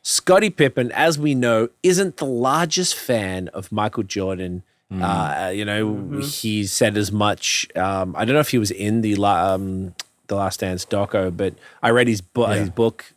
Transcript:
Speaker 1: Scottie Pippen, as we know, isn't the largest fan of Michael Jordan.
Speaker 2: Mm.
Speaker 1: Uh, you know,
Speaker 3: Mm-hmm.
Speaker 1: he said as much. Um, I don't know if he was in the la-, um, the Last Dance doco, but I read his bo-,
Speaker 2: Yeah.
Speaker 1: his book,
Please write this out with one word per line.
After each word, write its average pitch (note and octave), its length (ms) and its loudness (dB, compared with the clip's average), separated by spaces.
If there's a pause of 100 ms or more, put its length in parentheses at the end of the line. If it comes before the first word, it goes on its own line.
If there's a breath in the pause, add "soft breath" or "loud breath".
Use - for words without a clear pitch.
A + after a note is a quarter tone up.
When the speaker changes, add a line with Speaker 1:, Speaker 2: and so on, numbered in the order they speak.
Speaker 1:
Scottie G3 480 4
Pippen, B2+ 420 0
as D3+ 260 2
we D3 160 0
know, A#2 360 2 (120)
isn't F#3 360 2
the C#3+ 80 -4
largest D3+ 680 0
fan F#2 540 -2
of - 240 -12
Michael G#2+ 320 -2
Jordan. F#2 580 -4 (300)
Speaker 2:
Mm. F#2 100 -4
Speaker 1:
Uh, F2+ 480 0
you G2+ 140 -4
know, G#2 220 0
Speaker 3:
Mm-hmm. B2+ 340 -4
Speaker 1:
he A2 460 -4
said G#2 300 2
as G#2+ 140 0
much. G#2 640 0
Um, F#2 420 -2
I - 80 -2
don't B2 100 2
know D3 60 6
if D3 100 0
he B2 80 2
was G#2 120 2
in G#2+ 300 0
the G#2+ 160 2
la-, F#2+ 380 2
um, F#2+ 400 -4 (340)
the G2+ 80 -2
Last G2 240 -2
Dance F#2 240 -4
doco, G2+ 520 -2
but F#2+ 180 -2 (280 loud breath)
I A2+ 80 4
read B2 160 6
his A2 140 0
bo-, A2+ 280 -2
Speaker 2:
Yeah. G2+ 120 2
Speaker 1:
his G2 100 -2
book, A2+ 360 0 (100)